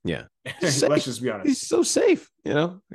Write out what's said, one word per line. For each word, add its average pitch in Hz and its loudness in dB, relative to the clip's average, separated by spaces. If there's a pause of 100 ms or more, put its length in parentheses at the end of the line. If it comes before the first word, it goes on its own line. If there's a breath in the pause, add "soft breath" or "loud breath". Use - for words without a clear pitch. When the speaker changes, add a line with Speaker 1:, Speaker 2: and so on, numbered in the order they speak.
Speaker 1:
Yeah. 71 -4 (180)
Speaker 2:
<laughs> - -14
Speaker 1:
He's 139 0
Speaker 2:
Let's - 2
Speaker 1:
safe. - -8
Speaker 2:
just 117 -8
be 233 -2
honest. - -2
Speaker 1:
He's 269 0
so 349 2
safe, - 2 (160)
you - -2
know? 175 -2 (140)